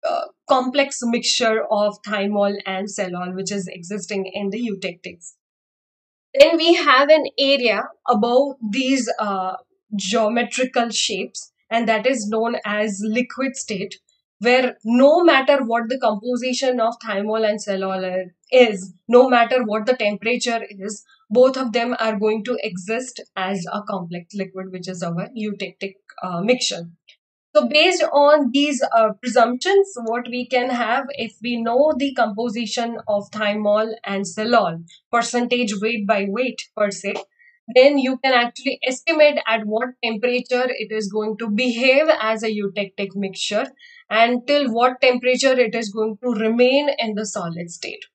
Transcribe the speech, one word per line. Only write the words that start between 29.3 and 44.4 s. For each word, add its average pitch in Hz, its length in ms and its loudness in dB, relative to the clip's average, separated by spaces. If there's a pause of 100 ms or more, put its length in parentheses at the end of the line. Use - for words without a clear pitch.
what 240 220 -4
we 247 180 -6
can 254 240 0
have, 240 400 -2
if - 320 -10
we 233 200 -4
know 262 340 2
the 269 180 -2
composition 233 840 -2 (100)
of 202 240 -2
thymol 214 600 0 (120)
and 202 200 -4
sialol, 196 600 0 (260)
percentage 240 720 0
weight 214 260 -2
by 202 220 2
weight 233 340 -4 (120)
per 208 160 0
se, 196 240 -6 (600)
then 277 240 8
you 262 200 0
can 262 140 0
actually 240 540 0
estimate 294 600 4
at 220 200 -2
what 233 240 -2 (120)
temperature 247 640 -2
it 214 220 -6
is 214 220 -4
going 214 260 -4
to 226 100 -6
behave 254 580 2 (140)
as 220 220 -2
a 226 80 -2
eutectic 196 640 -6
mixture 202 520 -4 (440)
and 240 360 2